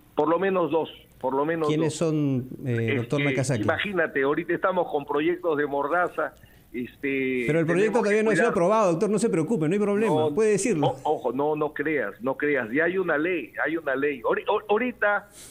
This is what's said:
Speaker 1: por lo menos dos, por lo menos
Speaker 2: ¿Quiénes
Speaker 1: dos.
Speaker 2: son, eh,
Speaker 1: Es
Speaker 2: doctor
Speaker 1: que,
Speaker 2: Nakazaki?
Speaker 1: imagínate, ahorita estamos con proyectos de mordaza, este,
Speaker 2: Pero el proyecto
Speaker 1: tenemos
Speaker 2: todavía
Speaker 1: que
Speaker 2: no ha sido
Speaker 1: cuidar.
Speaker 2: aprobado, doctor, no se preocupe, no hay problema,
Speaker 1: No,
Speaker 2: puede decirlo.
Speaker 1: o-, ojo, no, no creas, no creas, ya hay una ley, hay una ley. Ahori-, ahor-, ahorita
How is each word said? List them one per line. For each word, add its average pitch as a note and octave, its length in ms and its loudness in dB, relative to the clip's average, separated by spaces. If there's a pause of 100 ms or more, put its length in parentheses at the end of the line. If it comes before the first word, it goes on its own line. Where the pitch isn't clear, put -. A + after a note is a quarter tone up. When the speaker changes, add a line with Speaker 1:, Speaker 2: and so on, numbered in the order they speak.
(140)
Speaker 1:
por D3+ 140 2
lo E3+ 100 2
menos F#3 320 0
dos, D#3 180 0 (320)
por C3 140 -2
lo C#3 100 2
menos D#3+ 220 -2
Speaker 2:
¿Quiénes D3+ 320 0
Speaker 1:
dos. E3 120 0
Speaker 2:
son, C#3 380 0 (160)
eh, A#2 280 0
Speaker 1:
Es C3+ 60 0
Speaker 2:
doctor A#2 200 -2
Speaker 1:
que, C#3+ 60 0
Speaker 2:
Nakazaki? C3 380 0
Speaker 1:
imagínate, D#3+ 600 0
ahorita D#3+ 320 0
estamos F3+ 340 0
con C#3+ 160 -2
proyectos D#3+ 540 0
de D3 80 0
mordaza, C#3+ 680 -2 (380)
este, C3 760 -4
Speaker 2:
Pero D3+ 100 2
el D#3+ 80 2
proyecto G3 340 2
Speaker 1:
tenemos - 20 -
Speaker 2:
todavía G3+ 180 2
Speaker 1:
que - 40 2
Speaker 2:
no A3 60 2
ha G#3 40 4
sido E3+ 100 2
Speaker 1:
cuidar. A#3 80 2
Speaker 2:
aprobado, G3 400 4
doctor, F3+ 180 0
no G#3+ 80 0
se A3+ 100 2
preocupe, D#3 380 0
no D#3 80 2
hay G#3 60 0
problema, G3+ 340 0
Speaker 1:
No, D#3 180 2
Speaker 2:
puede G#3+ 180 2
decirlo. F#3+ 360 2
Speaker 1:
o-, - 160 0
ojo, D3 300 -2
no, D3 240 0
no D3+ 180 -2
creas, C#3 460 -2
no C3 160 -2
creas, C#3 360 0
ya D3+ 120 2
hay F#3 140 0
una D#3+ 200 0
ley, E3 340 -4 (140)
hay D#3 100 -2
una C#3 200 -2
ley. C#3 260 -2
Ahori-, - 240 -2
ahor-, G#3 220 0
ahorita G#3 600 0 (220)